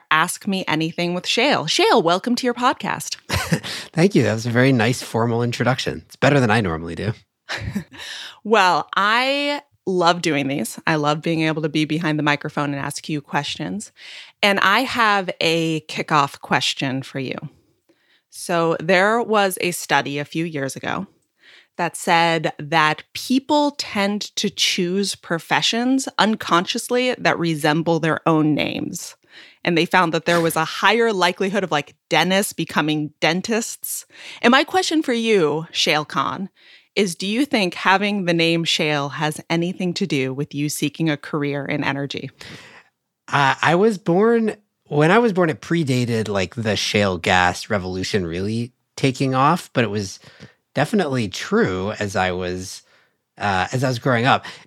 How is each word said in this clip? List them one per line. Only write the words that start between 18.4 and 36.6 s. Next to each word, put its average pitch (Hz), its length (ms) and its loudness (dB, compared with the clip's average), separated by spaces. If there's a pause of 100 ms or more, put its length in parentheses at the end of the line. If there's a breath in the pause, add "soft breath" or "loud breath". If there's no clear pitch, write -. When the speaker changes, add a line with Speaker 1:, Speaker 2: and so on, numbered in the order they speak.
Speaker 1:
there 196 420 2
was 202 380 0
a 180 100 -2
study 143 480 -2
a 147 60 -4
few 160 200 -4
years 139 300 -6
ago - 320 -6 (720 soft breath)
that 170 180 -4
said 165 640 2
that 156 540 0
people 285 600 0
tend 202 500 -4 (120)
to - 140 -2
choose 190 640 -2
professions 233 960 0 (100)
unconsciously 226 1000 2
that 170 220 2
resemble 160 600 2
their 160 260 0
own 156 280 4
names. - 600 -4 (480 loud breath)
And 175 140 2
they 160 80 4
found 175 300 4
that 160 100 0
there 170 160 4
was 165 160 0
a 160 80 0
higher 220 480 2
likelihood 185 500 0
of, 175 80 -2
like, 147 240 -2 (140)
dentists 180 460 0
becoming 151 640 -2
dentists. - 840 -4 (340 loud breath)
And 233 120 4
my 277 120 4
question 339 380 0
for 269 100 -2
you, 185 580 2
Shayle 151 380 0
Kann, - 400 -4 (460 soft breath)